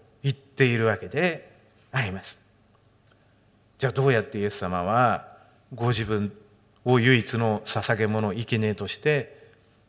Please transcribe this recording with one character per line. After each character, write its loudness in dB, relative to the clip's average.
言 0
っ -6
て 0
い 2
る 2
わ 2
け -14
で -4
あ -2
り -4
ま -10
す。 -14
じ 0
ゃ 0
あ -2
ど 0
う 6
や 4
っ -8
て -8
イ -2
エ -2
ス -8
様 -4
は 2
ご -2
自 -2
分 -2
を 4
唯 6
一 -4
の 0
捧 -2
げ 0
物、 -2
生 -4
贄 0
と -6
し -8
て -4